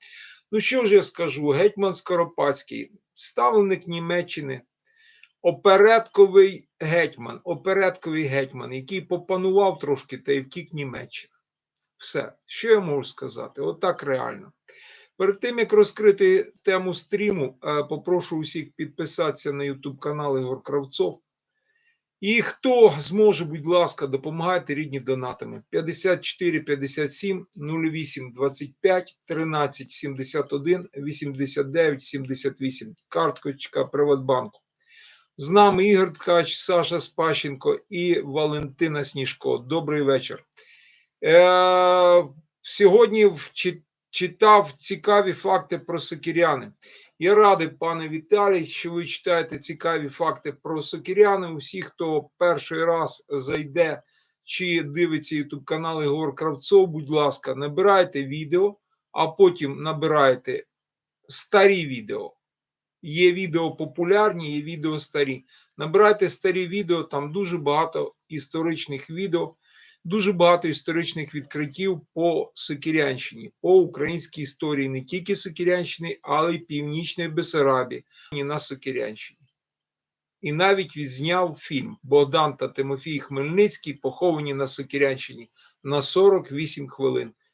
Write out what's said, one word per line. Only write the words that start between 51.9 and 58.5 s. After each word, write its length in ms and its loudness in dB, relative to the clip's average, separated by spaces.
перший 460 0
раз 440 -2
зайде 720 -4
чи 380 -2
дивиться 540 -2
YouTube 280 -8
канал 380 -6
Ігор 320 -2
Кравцов, 540 2
будь 220 -8
ласка, 440 0
набирайте 680 0
відео, 520 -2